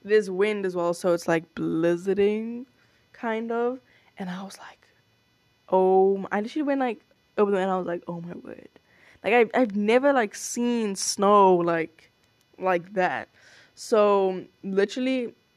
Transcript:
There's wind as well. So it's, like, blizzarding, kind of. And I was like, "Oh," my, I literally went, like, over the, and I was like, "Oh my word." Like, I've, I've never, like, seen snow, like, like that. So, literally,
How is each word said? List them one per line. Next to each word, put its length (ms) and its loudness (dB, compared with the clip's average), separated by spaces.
There's 240 2
wind 380 -2
as 100 -4
well. 160 0
So 220 0
it's, 140 -4
like, 260 -2
blizzarding, 1120 -2
kind 400 -6
of. 260 -2
And 100 -8
I 140 -10
was 160 -16
like, 280 -20
"Oh," 500 4
my, 140 -8
I 100 -2
literally 220 -6
went, 160 -2
like, 200 -4
over 120 2
the, 80 0
and 120 -2
I 80 0
was 80 -6
like, 200 -8
"Oh 140 -10
my 140 -14
word." 340 -18
Like, 100 0
I've, 220 4
I've 220 0
never, 360 4
like, 220 0
seen 640 -4
snow, 600 4
like, 540 -4
like 360 -2
that. 340 -2
So, 720 2
literally, 720 -2